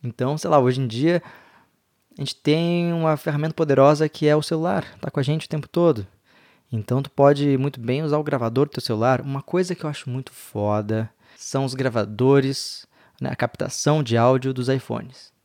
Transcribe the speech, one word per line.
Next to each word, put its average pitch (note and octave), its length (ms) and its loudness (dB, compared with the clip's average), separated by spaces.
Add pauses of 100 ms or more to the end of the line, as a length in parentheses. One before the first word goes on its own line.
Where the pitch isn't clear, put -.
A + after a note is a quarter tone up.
Então, B2+ 340 -4
sei - 120 -6
lá, D3+ 100 6
hoje B2+ 220 2
em C3 60 -2
dia, D3+ 340 0 (960)
a - 40 -10
gente C#3 140 -8
tem E3+ 580 0
uma D#3+ 240 0
ferramenta D3+ 360 -4
poderosa D3 540 4
que D3+ 200 -2
é D3 80 6
o D3+ 60 2
celular, E3+ 440 -2 (140)
tá - 120 -8
com - 80 -4
a C#3 40 0
gente D3+ 240 -2
o - 20 -18
tempo D3+ 180 -6
todo. D#3 380 2 (680)
Então, A#2+ 300 -2
tu C3+ 80 -8
pode C#3+ 480 4
muito C3+ 220 -2
bem B2 240 -4
usar D3 140 -2
o D3+ 60 -2
gravador C3 440 0
do - 40 -12
teu B2+ 100 -6
celular. B2 400 0
Uma C3+ 200 -8
coisa F3+ 340 -4
que - 80 -16
eu D#3 60 -6
acho C#3+ 200 -10
muito B2+ 220 -8
foda G#2+ 800 -4 (280)
são - 280 -4
os B2+ 80 -4
gravadores, C3 1120 0 (320)
né, C3+ 120 -6
a C3+ 40 -8
captação - 680 -2
de A#2 160 -2
áudio C3 360 2
dos B2+ 140 -6
iPhones. B2+ 680 -6 (120)